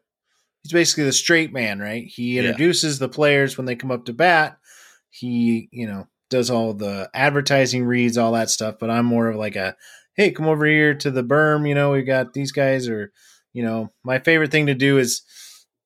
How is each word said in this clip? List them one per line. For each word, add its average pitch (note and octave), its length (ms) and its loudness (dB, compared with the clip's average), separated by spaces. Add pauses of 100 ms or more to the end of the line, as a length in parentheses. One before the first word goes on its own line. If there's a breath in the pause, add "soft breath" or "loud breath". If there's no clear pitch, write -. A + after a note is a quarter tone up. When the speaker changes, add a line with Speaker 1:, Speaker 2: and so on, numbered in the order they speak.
(640)
Speaker 1:
he's D3+ 100 -16
basically D#3+ 320 2
the C3 80 0
straight E3 380 0
man, A2 280 -4
right? G#2 260 -8
He A#2+ 300 -6
Speaker 2:
Yeah. B2 80 0
Speaker 1:
introduces D3 560 0
the B2+ 100 -4
players C#3+ 480 2
when C3 80 -6
they B2 100 -4
come C3 160 -6
up B2 140 -6
to A#2+ 80 -10
bat. D#3+ 440 4 (520 soft breath)
He, A#2 600 -2
you A#2 160 -10
know, G2+ 200 -10 (220)
does B2 200 0
all A2+ 240 0
the G2+ 400 -8
advertising C3+ 720 0
reads, A#2+ 320 0
all A#2 160 2
that A2+ 160 0
stuff. A2 300 -4
But A2+ 100 -6
I'm A#2+ 160 0
more A#2 240 2
of, A2 60 -4
like, G#2+ 200 -6
a, F#2+ 200 -4 (400 loud breath)
"Hey, G3 160 4
come D#3 160 -4
over D3+ 180 2
here D3+ 300 4
to C#3+ 160 -4
the B2+ 120 0
berm. D3+ 440 2
You C#3+ 80 0
know, C#3+ 160 2
we've C#3 160 0
got C3 260 -2
these C#3 180 -6
guys." C3+ 380 0
Or, G#2+ 220 -8 (420 soft breath)
you A#2+ 100 -6
know, A2+ 280 -4 (120)
my B2+ 160 0
favorite D#3 320 2
thing D3+ 140 2
to C#3+ 80 2
do C#3 240 2
is B2 240 0 (640 loud breath)